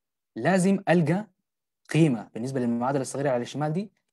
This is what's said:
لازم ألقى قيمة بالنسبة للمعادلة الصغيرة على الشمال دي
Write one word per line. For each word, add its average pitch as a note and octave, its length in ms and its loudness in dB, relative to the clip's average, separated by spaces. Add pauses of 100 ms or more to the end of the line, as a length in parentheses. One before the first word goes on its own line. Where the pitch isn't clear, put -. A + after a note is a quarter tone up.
(360)
لازم F#3 420 2 (100)
ألقى E3+ 420 2 (600)
قيمة C#3 440 2
بالنسبة B2+ 260 -6
للمعادلة B2 420 0
الصغيرة C3+ 280 -4
على B2 120 0
الشمال D3 300 -4
دي G3 200 -6 (200)